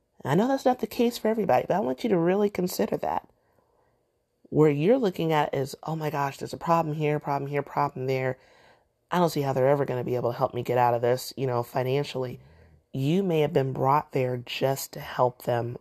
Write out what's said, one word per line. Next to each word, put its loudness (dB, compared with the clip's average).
And -4
I 4
know 4
that's 0
not 2
the -6
case -2
for -4
everybody, 2
but 2
I 0
want -4
you 0
to 4
really 2
consider -2
that. -4
Where 6
you're 4
looking 0
at 2
is, -4
"Oh -6
my -4
gosh, -2
there's -10
a -10
problem 0
here, 0
problem -4
here, -2
problem -4
there. -2
I 0
don't 4
see -2
how 0
they're 2
ever 4
gonna -4
be -2
able 0
to -8
help 0
me -4
get 0
out 6
of 0
this, 0
you -4
know, 0
financially." -4
You 2
may 2
have 2
been 2
brought 2
there 0
just -4
to -14
help -2
them -2